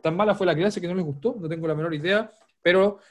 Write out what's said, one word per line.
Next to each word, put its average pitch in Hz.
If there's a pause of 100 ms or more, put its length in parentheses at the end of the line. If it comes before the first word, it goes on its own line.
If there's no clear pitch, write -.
Tan 160
mala 208
fue 196
la 170
clase 190
que 175
no 175
les 185
gustó, 151
no 165
tengo 165
la 156
menor 160
idea, 190 (320)
pero 190 (120)